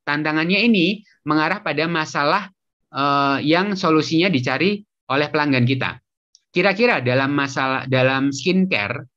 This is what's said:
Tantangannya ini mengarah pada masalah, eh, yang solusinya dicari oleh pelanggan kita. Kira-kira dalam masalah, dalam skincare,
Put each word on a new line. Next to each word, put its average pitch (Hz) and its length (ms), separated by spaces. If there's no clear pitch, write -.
Tantangannya 156 560
ini 214 400
mengarah 156 320
pada 156 240
masalah, 165 640
eh, 139 480
yang 185 320
solusinya 160 560
dicari 143 480
oleh 143 160
pelanggan 143 400
kita. 120 320
Kira-kira 196 480
dalam 135 320
masalah, 135 560
dalam 131 400
skincare, 139 880